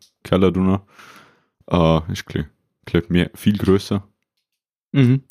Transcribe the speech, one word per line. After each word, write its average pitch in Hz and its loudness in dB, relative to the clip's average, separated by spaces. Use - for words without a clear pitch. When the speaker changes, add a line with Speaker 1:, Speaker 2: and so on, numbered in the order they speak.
Speaker 1:
Keller 92 0
drunter. 95 -2
Äh, 82 2
ist - -10
klar, - -6
klar, 85 0
mehr, 87 0
viel 104 -2
größer. 98 -2
Speaker 2:
Mhm. 131 2